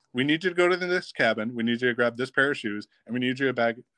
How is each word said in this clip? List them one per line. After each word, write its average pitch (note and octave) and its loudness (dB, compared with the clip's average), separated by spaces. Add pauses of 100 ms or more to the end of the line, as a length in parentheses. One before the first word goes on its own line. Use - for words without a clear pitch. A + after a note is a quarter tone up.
(140)
"We B2 0
need D#3 2
you F#3 0
to E3+ -4
go F3 6
to F3+ 4
this F3+ -2
cabin. A2+ 0
We A#2 -2
need A#2 0
you B2+ 2
to A#2 2
grab A#2+ 0
this B2+ -4
pair C#3+ 2
of C#3 -4
shoes. G#2 -6 (200)
And A2+ -10
we B2 -2
need B2+ -2
you C#3 2
a - -2
bag A#2 0 (160)